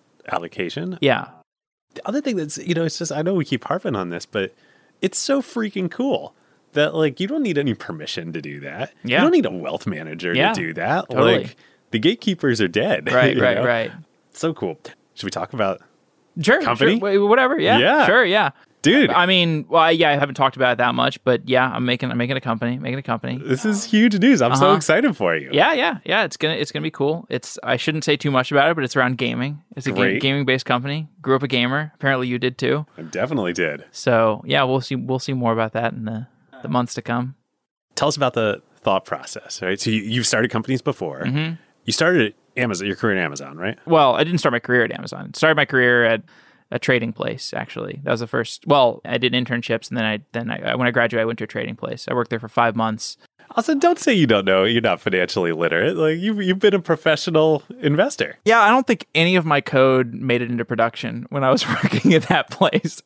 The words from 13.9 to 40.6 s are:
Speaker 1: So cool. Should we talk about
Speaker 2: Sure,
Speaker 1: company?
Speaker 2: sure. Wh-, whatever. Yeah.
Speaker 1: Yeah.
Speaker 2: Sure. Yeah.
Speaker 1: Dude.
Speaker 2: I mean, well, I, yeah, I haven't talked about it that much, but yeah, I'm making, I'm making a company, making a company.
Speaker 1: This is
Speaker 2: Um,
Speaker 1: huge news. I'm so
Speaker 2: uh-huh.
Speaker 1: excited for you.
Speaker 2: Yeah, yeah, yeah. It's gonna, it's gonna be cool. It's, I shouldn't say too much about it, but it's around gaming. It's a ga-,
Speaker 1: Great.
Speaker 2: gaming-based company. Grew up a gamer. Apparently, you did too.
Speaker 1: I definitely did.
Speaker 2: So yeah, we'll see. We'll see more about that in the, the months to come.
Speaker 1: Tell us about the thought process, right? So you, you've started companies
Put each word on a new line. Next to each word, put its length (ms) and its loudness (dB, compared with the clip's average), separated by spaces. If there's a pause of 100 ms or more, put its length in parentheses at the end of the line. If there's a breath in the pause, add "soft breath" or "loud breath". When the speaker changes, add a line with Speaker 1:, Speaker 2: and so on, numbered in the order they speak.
Speaker 1:
So 220 -4
cool. 260 -8 (340)
Should 120 -12
we 60 -8
talk 220 -8
about 280 -2 (600)
Speaker 2:
Sure, 220 2
Speaker 1:
company? 360 2
Speaker 2:
sure. 280 2
Wh-, 20 4
whatever. 300 4
Yeah. 180 4
Speaker 1:
Yeah. 300 4
Speaker 2:
Sure. 180 4
Yeah. 260 2 (300 soft breath)
Speaker 1:
Dude. 300 6
Speaker 2:
I 160 4
mean, 420 2
well, 120 4
I, 100 6
yeah, 180 4
I 80 4
haven't 180 0
talked 220 2
about 160 4
it 60 -8
that 140 2
much, 300 -2
but 240 0
yeah, 260 2
I'm 120 -2
making, 260 -2
I'm 60 -4
making 180 -2
a 60 -6
company, 360 -4
making 220 -8
a 40 -10
company. 340 -6
Speaker 1:
This 260 -2
is 220 0
Speaker 2:
Um, 40 -12
Speaker 1:
huge 300 4
news. 220 6
I'm 160 4
so 80 4
Speaker 2:
uh-huh. 100 6
Speaker 1:
excited 400 2
for 220 0
you. 160 -8
Speaker 2:
Yeah, 180 4
yeah, 320 -2
yeah. 220 0
It's 100 -8
gonna, 200 -2
it's 180 -4
gonna 100 -6
be 80 -6
cool. 380 -2
It's, 340 -8
I 140 -2
shouldn't 260 -4
say 140 0
too 120 -2
much 220 0
about 180 4
it, 60 0
but 80 -4
it's 140 -4
around 200 0
gaming. 460 -4 (140)
It's 100 -8
a 40 -2
ga-, 40 -2
Speaker 1:
Great. 260 0
Speaker 2:
gaming-based 440 0
company. 420 -4 (140)
Grew 160 2
up 60 -2
a 40 -2
gamer. 480 -2
Apparently, 320 -2
you 100 -2
did 200 -2
too. 280 -2 (120)
Speaker 1:
I 60 -14
definitely 500 -2
did. 380 -4
Speaker 2:
So 540 0
yeah, 180 0
we'll 180 0
see. 140 -6
We'll 240 -4
see 120 -8
more 220 0
about 180 -2
that 220 -2
in 100 -10
the, 240 -8 (340)
the 60 -12
months 280 -2
to 60 -10
come. 340 -6 (600)
Speaker 1:
Tell 140 0
us 80 -2
about 160 0
the 280 0 (200)
thought 240 0
process, 560 -10
right? 180 -2
So 120 -4
you, 100 0
you've 260 -2
started 240 0
companies 300 -4